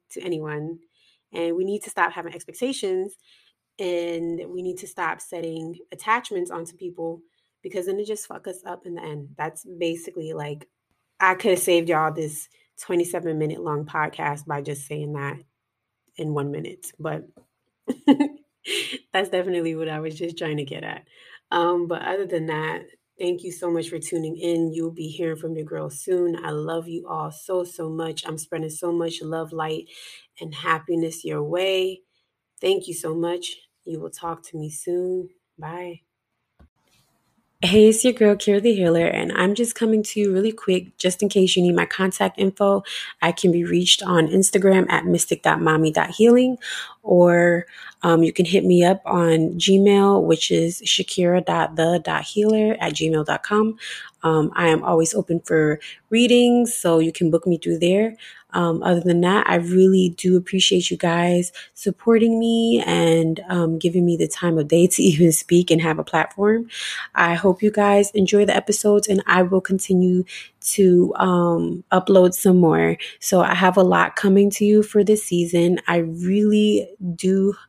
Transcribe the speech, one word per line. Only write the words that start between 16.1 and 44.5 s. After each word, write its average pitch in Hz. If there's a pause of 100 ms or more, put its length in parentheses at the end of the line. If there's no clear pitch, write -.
in 151
one 143
minute, -
but 156 (600)
<laughs> - (1080)
that's 190
definitely 175
what 160
I 156
was 156
just 165
trying 151
to 147
get -
at. - (440)
Um, 175
but 170
other 196
than 160
that, 156 (360)
thank 175
you 180
so 175
much 165
for 165
tuning 160
in. 165
You'll 165
be 165
hearing 160
from 160
your 156
girl 156
soon. 175
I 156
love 160
you 170
all 156
so, 180
so 170
much. 160
I'm 160
spreading 160
so 170
much 165
love, 160
light, 160 (520)
and 160
happiness 165
your 151
way. 185 (580)
Thank 190
you 165
so 160
much. 170 (280)
You 165
will 165
talk 165
to -
me 151
soon. 180 (280)
Bye. 170 (1600)
Hey, 214
it's 220
your 247
girl, 208
Kira 202
the 226
Healer, 170
and -
I'm 190
just 233
coming 220
to 208
you 202
really 202
quick, 185
just -
in 202
case 190
you 185
need 175
my 170
contact 190
info. 196 (400)
I 170
can 175
be 170
reached 175
on 175
Instagram 190